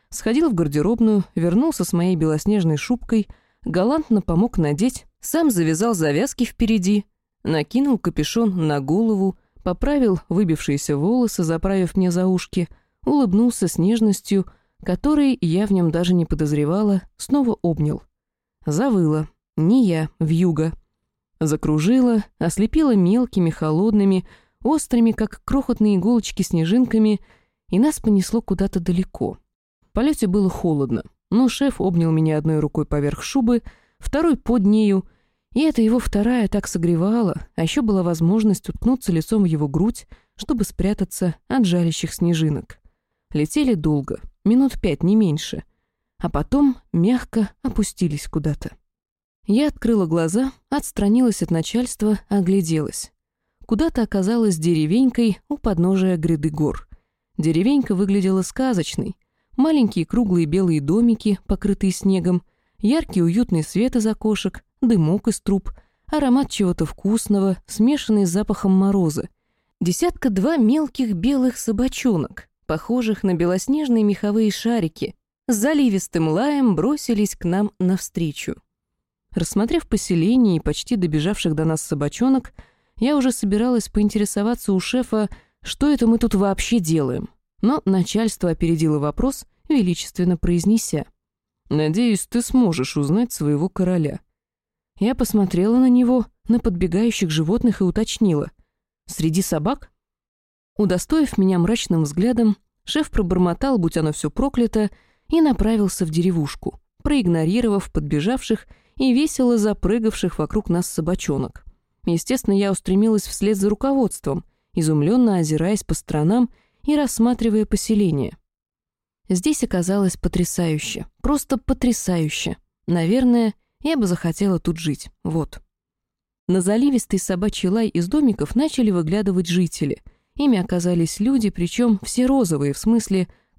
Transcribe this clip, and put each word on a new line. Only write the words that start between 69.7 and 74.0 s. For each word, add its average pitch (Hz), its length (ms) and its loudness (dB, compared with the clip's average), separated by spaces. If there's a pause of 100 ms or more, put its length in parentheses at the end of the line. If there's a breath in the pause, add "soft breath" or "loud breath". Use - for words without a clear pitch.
Десятка-два 233 800 0
мелких 254 560 0
белых 254 440 0
собачонок — 220 920 -2 (220)
похожих 220 520 -2
на 185 100 2
белоснежные 220 720 0